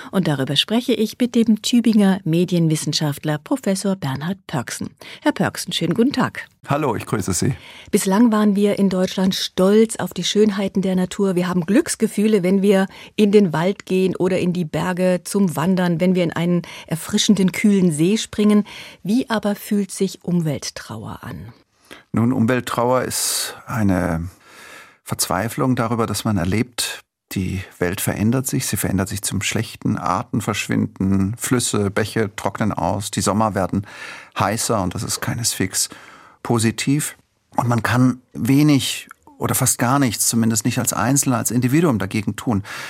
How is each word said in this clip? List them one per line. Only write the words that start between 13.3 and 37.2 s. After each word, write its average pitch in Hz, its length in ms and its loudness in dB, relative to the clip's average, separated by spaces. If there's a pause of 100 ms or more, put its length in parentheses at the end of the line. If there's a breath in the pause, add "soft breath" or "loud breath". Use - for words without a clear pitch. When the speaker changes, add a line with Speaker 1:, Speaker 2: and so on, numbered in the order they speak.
Speaker 1:
den 202 220 6
Wald 180 320 -2
gehen 185 280 2
oder 185 240 0
in 180 140 0
die 175 140 -2
Berge 180 580 0
zum 196 320 0
Wandern, 175 440 2
wenn 180 140 4
wir 180 80 2
in - 120 -2
einen 175 280 0 (240 loud breath)
erfrischenden, 190 640 2
kühlen 196 380 4
See 170 280 2
springen. 208 460 2 (380 loud breath)
Wie 226 280 0
aber 208 240 -2
fühlt 202 360 -2
sich - 320 -4
Umwelttrauer 123 1000 -4
an? 104 320 -14 (580 loud breath)
Speaker 2:
Nun, 113 180 2
Umwelttrauer 123 760 2
ist - 520 -4 (100)
eine 90 640 0 (720 loud breath)
Verzweiflung 120 760 -2
darüber, 113 280 0
dass 107 220 -4
man 107 100 2
erlebt, 95 640 -2 (320)
die 92 300 -4 (160)
Welt 90 240 -2
verändert 117 440 0
sich. - 200 -4
Sie - 100 -4
verändert 95 320 -2
sich 101 140 -6
zum - 180 -4
Schlechten. - 560 -4
Arten 95 460 -4
verschwinden, 101 960 -2
Flüsse, 110 520 0
Bäche 107 460 -2
trocknen 101 340 -4
aus, 101 400 -4
die 101 120 -4
Sommer 104 320 0
werden 98 320 -2 (520 loud breath)
heißer 104 440 0
und 90 120 -4
das 110 100 -6
ist - 180 -6
keineswegs - 680 -2 (540 loud breath)
positiv. 120 720 0 (400)